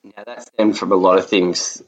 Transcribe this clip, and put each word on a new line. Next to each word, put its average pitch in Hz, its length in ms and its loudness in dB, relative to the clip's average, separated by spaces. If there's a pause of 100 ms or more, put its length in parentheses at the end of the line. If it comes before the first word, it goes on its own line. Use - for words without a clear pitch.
Now, 101 220 -20
that 123 200 -16
stemmed 107 320 0
from - 140 -4
a 98 40 4
lot 92 220 4
of 92 100 0
things, 90 600 -2